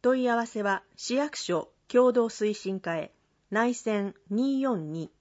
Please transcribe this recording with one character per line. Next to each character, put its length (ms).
問 200
い 60
合 60
わ 100
せ 160
は、 220
市 200
役 200
所 360
共 240
同 180
推 240
進 260
課 160
へ。 160
内 240
線 400
二 320
四 320
二。 280